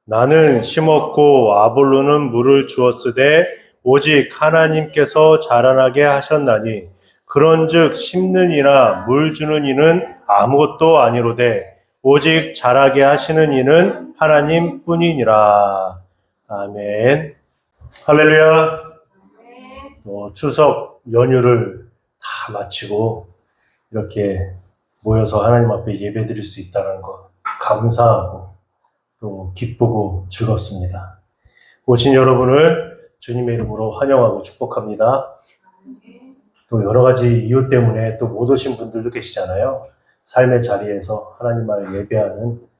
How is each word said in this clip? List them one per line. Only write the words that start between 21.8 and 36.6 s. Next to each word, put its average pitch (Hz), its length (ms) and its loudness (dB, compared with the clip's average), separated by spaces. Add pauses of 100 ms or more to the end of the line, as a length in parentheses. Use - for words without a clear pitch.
다 - 340 -14
마치고 104 720 -6 (640)
이렇게 95 640 -6 (500)
모여서 107 420 0
하나님 117 260 2
앞에 101 280 -6
예배드릴 104 440 -8
수 95 180 -16
있다는 95 400 -8
것 - 280 -18 (140)
감사하고 - 1120 -2 (640)
또 95 360 -12
기쁘고 110 760 -4
즐겁습니다. 92 880 -8 (680)
오신 127 280 2
여러분을 131 840 2 (220)
주님의 120 360 -6
이름으로 110 360 -8
환영하고 135 500 0
축복합니다. 113 960 -6 (1300)